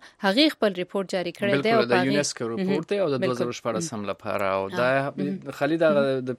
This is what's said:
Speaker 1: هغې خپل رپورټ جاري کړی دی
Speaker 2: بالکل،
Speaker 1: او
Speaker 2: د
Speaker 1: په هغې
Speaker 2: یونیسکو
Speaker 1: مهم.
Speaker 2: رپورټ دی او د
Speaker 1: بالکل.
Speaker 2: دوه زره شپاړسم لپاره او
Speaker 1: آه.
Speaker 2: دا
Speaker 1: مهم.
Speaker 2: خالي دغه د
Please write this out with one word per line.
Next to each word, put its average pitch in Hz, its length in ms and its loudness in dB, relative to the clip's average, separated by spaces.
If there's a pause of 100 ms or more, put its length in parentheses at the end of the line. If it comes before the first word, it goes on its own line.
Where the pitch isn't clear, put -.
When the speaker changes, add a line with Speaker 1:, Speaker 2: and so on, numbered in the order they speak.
(260)
Speaker 1:
هغې 226 280 4
خپل 214 160 2 (100)
رپورټ 185 340 -4
جاري 175 240 -2
کړی 202 160 0
دی - 20 4
Speaker 2:
بالکل، 220 200 2
Speaker 1:
او 220 80 4
Speaker 2:
د 120 80 0
Speaker 1:
په 120 40 4
هغې 123 100 2
Speaker 2:
یونیسکو 139 380 0
Speaker 1:
مهم. 113 120 -4
Speaker 2:
رپورټ 185 340 0
دی 202 80 -2
او 190 100 0
د 143 40 0
Speaker 1:
بالکل. 131 140 0
Speaker 2:
دوه 123 140 0
زره 120 180 -4
شپاړسم 117 420 -4 (100)
لپاره 101 340 -4
او 95 200 0
Speaker 1:
آه. 95 120 -8
Speaker 2:
دا 135 400 0
Speaker 1:
مهم. - 420 -6
Speaker 2:
خالي 147 260 0
دغه 139 360 4 (100)
د - 80 -